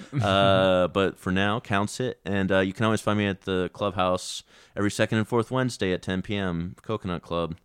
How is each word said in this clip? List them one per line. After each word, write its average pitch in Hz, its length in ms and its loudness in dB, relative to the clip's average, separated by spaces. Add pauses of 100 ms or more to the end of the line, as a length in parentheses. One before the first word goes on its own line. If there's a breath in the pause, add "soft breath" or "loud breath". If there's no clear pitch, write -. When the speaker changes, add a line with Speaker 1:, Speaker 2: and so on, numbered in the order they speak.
(120)
Speaker 1:
<laughs> 139 100 -2
Speaker 2:
Uh, 95 640 4
but 95 320 0
for 95 140 -4
now, 101 260 0
Counts 104 400 -2
It. 127 260 -4
And, 98 280 0
uh, 95 80 6
you 95 120 0
can 110 120 -2
always 110 160 2
find 104 180 0
me 104 80 2
at 95 140 -2
the 92 320 -2
clubhouse 92 720 -2 (320 soft breath)
every 101 160 0
second 110 260 0
and 107 80 0
fourth 117 240 0
Wednesday 123 420 -2
at 87 80 -2
ten 92 220 -4
P 104 140 -6
M, 90 460 -4
Coconut 98 400 -6
Club. 85 420 -4